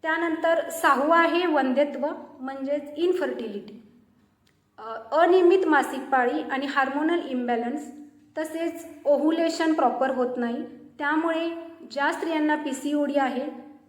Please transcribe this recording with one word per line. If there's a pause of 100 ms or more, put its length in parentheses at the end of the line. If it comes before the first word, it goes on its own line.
त्यानंतर
सहावं
आहे
वंध्यत्व, (320)
म्हणजेच (140)
इन्फर्टिलिटी. (760)
अ, (160)
अनियमित
मासिक
पाळी
आणि
हार्मोनल (100)
इम्बॅलन्स, (460)
तसेच (180)
ओव्हुलेशन
प्रॉपर
होत
नाही, (320)
त्यामुळे (420)
ज्या
स्त्रियांना
पीसीओडी
आहे (400)